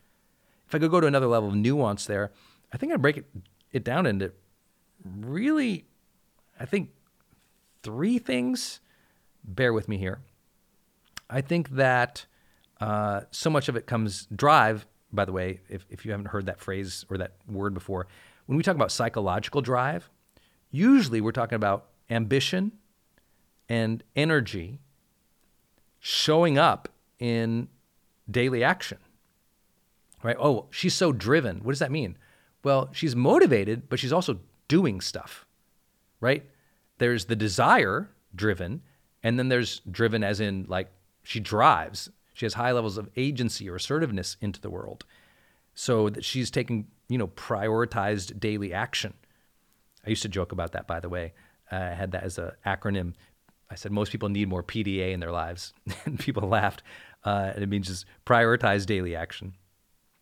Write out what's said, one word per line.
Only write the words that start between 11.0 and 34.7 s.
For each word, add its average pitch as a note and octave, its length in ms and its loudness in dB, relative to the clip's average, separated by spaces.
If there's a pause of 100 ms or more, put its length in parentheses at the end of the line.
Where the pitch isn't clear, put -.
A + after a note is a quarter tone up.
I C3+ 120 -2
think C#3 300 -2
that, B2+ 540 2 (560)
uh, G#2 500 -2
so - 200 -2
much D3 180 2
of B2 80 0
it A2 100 -6
comes, A2 480 -4
drive, A2+ 520 6 (260)
by G2+ 120 0
the F#2+ 80 -2
way, F#2 360 -4
if, F#2+ 220 -12
if - 160 -14
you A2 60 -6
haven't G2+ 160 -6
heard G2 180 -4
that F#2 140 -6
phrase F#2+ 500 -8
or F#2+ 80 -4
that F2+ 140 -6 (140)
word G2+ 280 -2
before, F#2 320 -6 (400)
when C3+ 100 0
we E3 60 2
talk F#3 140 0
about A2 140 2
psychological G#2+ 680 0
drive, C3 480 -2 (640)
usually E3+ 500 6
we're A2 120 0
talking A#2 240 -2
about G2+ 320 2 (200)
ambition C3+ 640 0 (960)
and A2+ 340 0 (140)
energy B2+ 640 0 (1200)
showing D#3 600 4
up D3 300 4 (300)
in A#2 500 0 (640)
daily B2 340 2
action, F#3 340 -2 (1200)
right? A#2+ 160 0
"Oh, B2+ 320 2
she's - 240 0
so E3+ 180 2
driven." G#2+ 500 0
What A#2+ 100 -2
does C#3 60 -4
that C3+ 140 -2
mean? A#2 260 -4 (440)
Well, C3+ 300 2
she's C#3+ 220 -2
motivated, B2+ 760 4
but C3 100 -2
she's B2+ 140 -2
also D#3 280 0 (280)
doing C#3+ 320 2